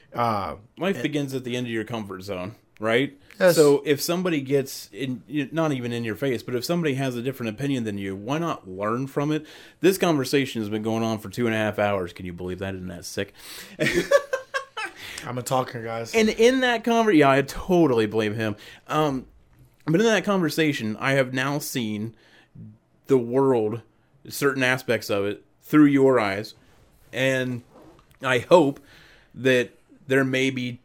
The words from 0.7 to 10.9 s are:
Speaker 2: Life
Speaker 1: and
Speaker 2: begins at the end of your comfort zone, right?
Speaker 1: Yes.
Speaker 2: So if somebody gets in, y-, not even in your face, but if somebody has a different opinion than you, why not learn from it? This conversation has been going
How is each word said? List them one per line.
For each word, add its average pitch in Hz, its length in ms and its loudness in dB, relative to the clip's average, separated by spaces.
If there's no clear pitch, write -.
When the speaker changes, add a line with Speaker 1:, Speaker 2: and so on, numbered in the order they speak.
Speaker 2:
Life 185 200 -4
Speaker 1:
and 120 60 -10
Speaker 2:
begins 143 300 -4
at 127 120 -6
the 120 100 -6
end 123 120 -4
of 117 40 -6
your 110 140 -4
comfort 98 380 -10
zone, 95 320 -8
right? 117 360 0
Speaker 1:
Yes. 180 160 6
Speaker 2:
So 143 300 6
if 143 160 2
somebody 170 400 -2
gets 135 500 -2
in, 131 380 -6
y-, 143 220 -4
not 156 200 0
even 120 220 -4
in 117 100 -4
your 110 120 -4
face, 131 260 -2
but 123 140 -8
if 117 100 -4
somebody 165 300 0
has 131 200 -2
a 117 60 -6
different 123 300 -6
opinion 131 320 -4
than 101 160 -4
you, 98 160 -6
why 117 240 -6
not 160 280 -6
learn 104 380 -4
from 147 260 -2
it? 151 140 -4
This 190 200 4
conversation 139 640 0
has 104 60 -4
been 107 120 -2
going 113 220 -2